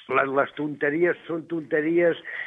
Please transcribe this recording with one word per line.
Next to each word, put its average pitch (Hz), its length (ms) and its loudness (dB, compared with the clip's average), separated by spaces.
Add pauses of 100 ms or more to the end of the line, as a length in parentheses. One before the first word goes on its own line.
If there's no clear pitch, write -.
les, 135 220 2
les 135 260 0
tonteries 151 680 0
són 160 240 -8
tonteries 165 720 0 (260)